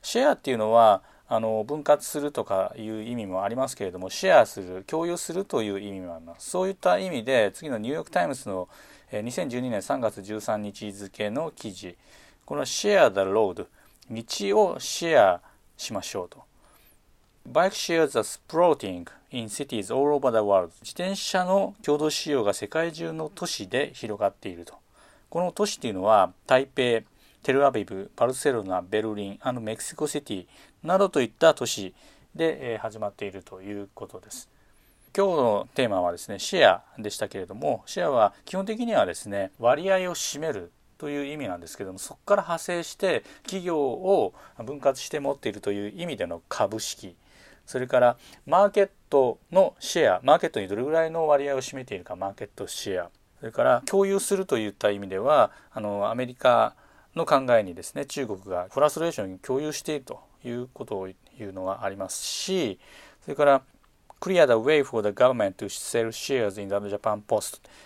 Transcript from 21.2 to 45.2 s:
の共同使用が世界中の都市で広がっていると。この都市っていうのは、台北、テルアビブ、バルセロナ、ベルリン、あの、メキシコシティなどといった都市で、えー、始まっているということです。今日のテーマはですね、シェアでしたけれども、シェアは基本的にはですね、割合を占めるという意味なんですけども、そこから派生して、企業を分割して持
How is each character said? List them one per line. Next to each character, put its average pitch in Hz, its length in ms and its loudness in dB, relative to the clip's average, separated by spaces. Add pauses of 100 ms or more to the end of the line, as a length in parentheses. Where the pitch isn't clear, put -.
の 196 400 0
共 147 140 2
同 151 120 0
使 - 220 -4
用 127 140 2
が 101 80 2
世 - 160 -6
界 165 240 -2
中 165 180 -10
の 160 240 -8
都 180 100 -8
市 104 220 -8
で 131 260 -2
広 107 240 -8
が 101 120 0
っ - 20 -2
て - 160 -14
い 90 80 -10
る 85 80 -16
と。 - 120 -20 (540)
こ 170 120 -4
の 180 100 -2
都 208 140 0
市 202 100 -4
っ - 60 -20
て 127 80 -4
い - 20 -4
う 98 40 -6
の 92 80 -4
は、 101 280 6 (140)
台 135 220 4
北、 120 380 2 (380)
テ - 80 0
ル 139 140 4
ア 135 60 6
ビ 104 120 -2
ブ、 98 320 -10
バ 120 120 2
ル 131 60 0
セ 135 200 0
ロ 110 100 -2
ナ、 92 180 -2
ベ 101 200 -2
ル 110 120 -4
リ 104 180 -6
ン、 101 100 -14
あ 127 100 -4
の、 123 80 -6
メ 110 160 -8
キ - 80 -14
シ - 100 -12
コ 151 140 -4
シ 147 140 -6
テ 117 120 -10
ィ - 140 -10 (360)
な 175 140 0
ど 196 120 4
と 156 100 0
い 123 60 4
っ 110 40 -8
た 160 240 6
都 123 120 -4
市 98 280 -6 (400)
で、 151 420 -2
え - 0 -
ー、 107 40 -8
始 110 180 -10
ま 104 120 -6
っ - 20 -10
て - 140 -10
い 95 60 -8
る 92 120 -14
と 92 180 -18
い 101 200 -8
う 98 120 -12
こ - 140 -14
と - 140 -18
で - 100 -20
す。 - 180 -18 (640)
今 196 140 4
日 180 60 2
の 117 420 2
テ 127 120 2
ー - 20 -2
マ 92 120 0
は 87 120 0
で 87 40 -8
す - 120 -14
ね、 101 100 -8
シ - 200 -2
ェ 139 60 10
ア 92 180 8 (140)
で 107 120 -8
し - 80 -10
た 104 100 -4
け 98 120 -10
れ 92 60 -6
ど 95 100 -16
も、 131 300 -4
シ - 140 -10
ェ 175 60 0
ア 156 40 0
は 113 240 4 (120)
基 - 100 -10
本 190 100 -4
的 226 200 -6
に 226 80 -4
は 117 120 4
で 87 100 -6
す - 120 -14
ね、 101 320 -6
割 147 320 2
合 185 180 2
を 175 60 -6
占 - 240 -8
め 156 140 -4
る 90 180 -10 (260)
と 147 120 -10
い 143 200 -6
う - 20 -10
意 156 60 -10
味 135 100 -8
な 90 80 -6
ん 85 60 -14
で 82 60 -16
す - 100 -18
け 101 80 -8
ど 92 80 -12
も、 95 60 -16
そ - 160 -14
こ - 100 -20
か 202 120 4
ら 190 40 0
派 - 220 -6
生 175 200 -4
し - 120 -12
て、 165 280 0 (200)
企 185 220 -8
業 165 140 0
を 143 540 2 (240)
分 135 220 -12
割 135 200 0
し - 100 -10
て 151 100 -4
持 139 140 -2